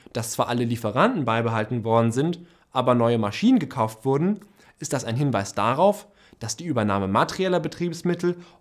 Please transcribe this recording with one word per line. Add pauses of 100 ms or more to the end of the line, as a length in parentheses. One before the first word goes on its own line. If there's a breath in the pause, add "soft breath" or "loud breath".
(120 loud breath)
dass
zwar
alle
Lieferanten
beibehalten
worden
sind, (320 loud breath)
aber
neue
Maschinen
gekauft
wurden, (400 loud breath)
ist
das
ein
Hinweis
darauf, (320 soft breath)
dass
die
Übernahme
materieller
Betriebsmittel (240 loud breath)